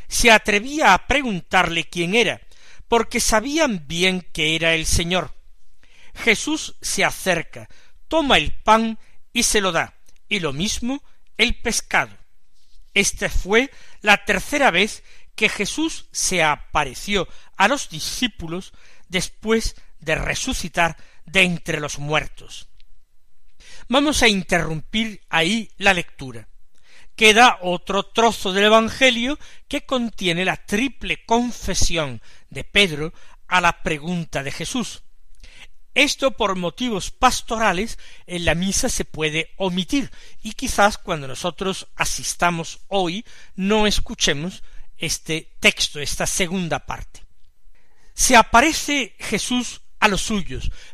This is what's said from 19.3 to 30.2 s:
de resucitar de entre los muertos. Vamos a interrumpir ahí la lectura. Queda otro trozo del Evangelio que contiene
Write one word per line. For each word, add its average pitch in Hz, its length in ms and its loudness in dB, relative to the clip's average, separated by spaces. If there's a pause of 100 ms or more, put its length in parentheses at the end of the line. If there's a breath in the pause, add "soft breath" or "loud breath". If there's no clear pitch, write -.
de 156 160 -2
resucitar 156 800 -2 (280 soft breath)
de 185 180 4
entre 170 360 0
los 147 180 -6
muertos. - 680 -4 (1200 loud breath)
Vamos 285 340 2
a 247 60 6
interrumpir 185 1000 0
ahí 185 480 0
la 196 160 4
lectura. 127 560 -6 (640 soft breath)
Queda 220 460 8
otro 180 420 0
trozo 226 480 2
del 202 140 4
Evangelio 233 720 4 (300 loud breath)
que 294 160 -4
contiene 196 580 0